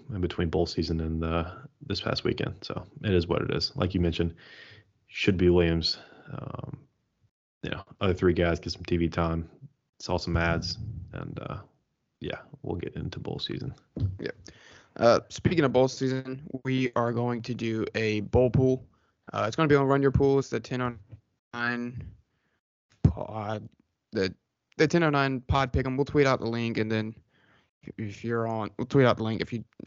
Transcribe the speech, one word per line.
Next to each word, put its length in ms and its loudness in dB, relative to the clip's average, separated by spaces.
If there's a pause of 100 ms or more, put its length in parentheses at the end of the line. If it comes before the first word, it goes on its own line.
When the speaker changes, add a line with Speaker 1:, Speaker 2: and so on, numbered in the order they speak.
(140)
Speaker 1:
in 80 -6
between 280 -2
bowl 160 0
season 340 -2
and, 240 -4
uh, 280 -2 (340)
this 160 -4
past 220 -2
weekend. 400 -2
So 220 -8 (180)
it 100 2
is 140 4
what 160 0
it 80 -2
is. 240 -2
Like 180 -2
you 80 2
mentioned, 320 0 (760)
should 300 0
be 120 6
Williams. 480 4 (340)
Um, 480 -12 (840)
you 60 -6
know, 140 -8 (180)
other 120 2
three 200 4
guys 260 2
get 140 -8
some 100 -14
T 140 -2
V 100 2
time, 420 -2 (500)
saw 180 -2
some 180 -4
ads, 420 0 (360)
and, 260 -10
uh, 180 -10 (640)
yeah, 180 -8 (240)
we'll 160 -6
get 180 -10
into 240 -8
bowl 200 -8
season. 340 -8 (460)
Speaker 2:
Yeah. 100 -6 (640)
Uh, 340 6
speaking 340 2
of 100 2
bowl 140 6
season, 600 -4 (160)
we 320 0
are 160 2
going 300 -2
to 140 -6
do 280 -2 (120)
a 260 0
bowl 300 4
pool. 340 2 (480)
Uh, 140 -2
it's 80 -4
gonna 120 2
be 80 8
on 120 6
Run 160 4
Your 80 4
Pool. 260 4
It's 120 -2
the 100 -2
ten 220 -6
oh 140 -4 (580)
nine 500 -6 (1000)
pod, 640 0 (440)
the, 220 0 (440)
the 100 4
ten 160 4
oh 60 4
nine 320 0
pod 320 0
pick 140 0
'em. 100 -4
We'll 80 0
tweet 220 4
out 120 4
the 80 -6
link, 300 -2
and 140 -2
then 240 -2 (800)
if 260 -10
you're 240 -2
on, 300 -4
we'll 80 -4
tweet 220 6
out 100 6
the 60 -2
link. 180 -2
If 100 -6
you, 120 -6 (240)